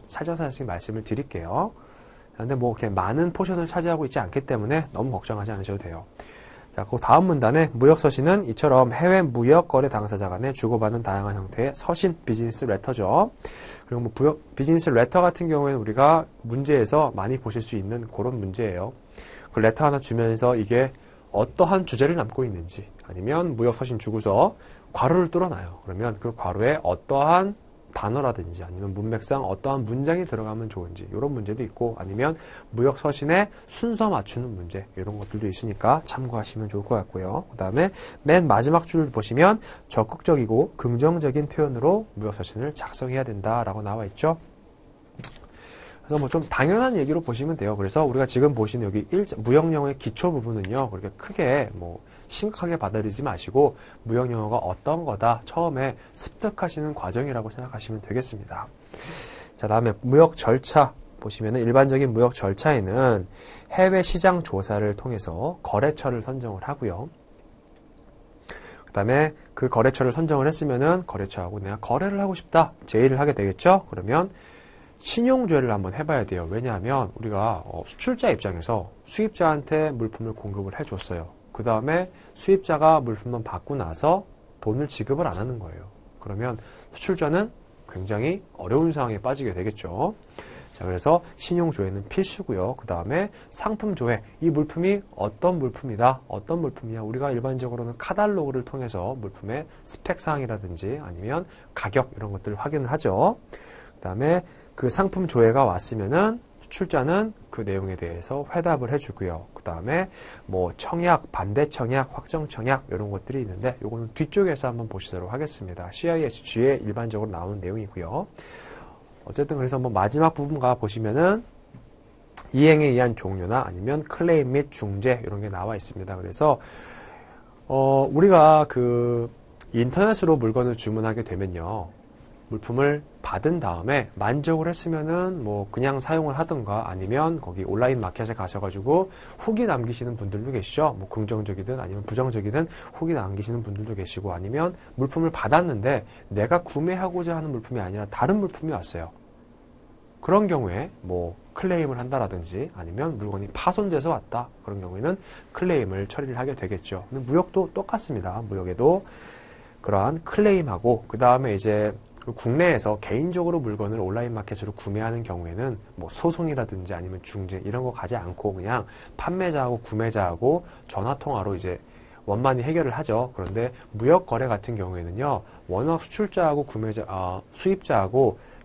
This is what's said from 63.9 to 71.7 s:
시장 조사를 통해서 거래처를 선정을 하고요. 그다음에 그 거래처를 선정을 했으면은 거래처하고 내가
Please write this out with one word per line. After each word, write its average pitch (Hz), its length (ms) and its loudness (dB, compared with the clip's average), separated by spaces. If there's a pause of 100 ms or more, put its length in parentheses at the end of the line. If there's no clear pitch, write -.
시장 180 400 4
조사를 104 520 0
통해서 113 680 -6
거래처를 127 580 0
선정을 120 420 -8
하고요. 127 460 -6 (1800)
그다음에 135 480 2 (200)
그 131 140 0
거래처를 123 460 4
선정을 151 340 2
했으면은 156 580 2
거래처하고 95 540 -6
내가 98 180 -6